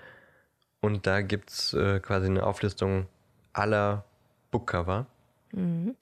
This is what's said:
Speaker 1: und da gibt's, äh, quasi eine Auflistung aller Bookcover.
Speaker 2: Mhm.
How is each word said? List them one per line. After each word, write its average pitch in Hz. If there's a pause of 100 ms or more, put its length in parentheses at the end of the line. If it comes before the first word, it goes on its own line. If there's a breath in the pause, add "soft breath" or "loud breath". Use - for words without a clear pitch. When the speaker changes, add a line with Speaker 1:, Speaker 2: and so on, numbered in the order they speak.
(800 loud breath)
Speaker 1:
und 104
da 95
gibt's, -
äh, 98
quasi 95
eine 95
Auflistung 95 (460)
aller 104 (460)
Bookcover. 95 (440)
Speaker 2:
Mhm. 180